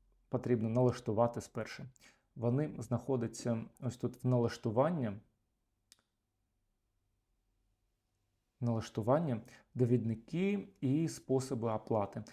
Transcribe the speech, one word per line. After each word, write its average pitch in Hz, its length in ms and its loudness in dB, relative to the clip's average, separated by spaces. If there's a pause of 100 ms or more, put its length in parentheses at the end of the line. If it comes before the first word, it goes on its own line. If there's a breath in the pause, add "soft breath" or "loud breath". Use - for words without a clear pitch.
(300)
потрібно 117 400 0
налаштувати 117 720 2
спершу. - 440 -10 (500 soft breath)
Вони 127 420 0
знаходяться 120 880 -4 (140)
ось 123 180 -6
тут - 260 -6
в 123 40 0
налаштуванні. 123 840 0 (3500)
Налаштування, 120 800 0 (340 loud breath)
довідники 123 920 0 (120)
і 147 260 2
способи 131 640 -2
оплати. 107 600 0